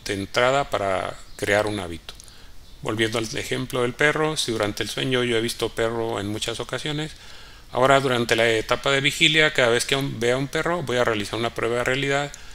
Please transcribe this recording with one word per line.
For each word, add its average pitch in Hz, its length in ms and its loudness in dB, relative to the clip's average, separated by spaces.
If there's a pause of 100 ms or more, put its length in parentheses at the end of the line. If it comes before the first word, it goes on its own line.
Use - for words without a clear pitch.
de 104 80 -4
entrada 123 560 0
para 95 460 -2 (220)
crear 104 280 2
un 104 140 -4
hábito. 85 340 -10 (680)
Volviendo 113 360 0
al 110 80 0 (120)
ejemplo 127 460 -2
del 123 100 0
perro, 156 440 2
si - 140 -2
durante 107 320 -2
el 107 60 -4
sueño 131 340 0
yo 120 140 2
he 110 40 2
visto 117 280 -2
perro 113 500 -2
en 101 80 -4
muchas 107 320 -6
ocasiones, 151 520 -6 (600)
ahora 131 280 6
durante 120 360 2
la 113 140 4
etapa 120 420 2
de 139 100 2
vigilia, 156 520 4
cada 123 160 4
vez 117 160 2
que 139 100 2
un-, 135 240 -2
vea 120 180 2
un 139 100 -2
perro, 160 360 -2
voy 123 140 -2
a 123 60 4
realizar 110 360 0
una 117 160 -2
prueba 117 220 0
de 123 80 0
realidad 139 460 0 (240)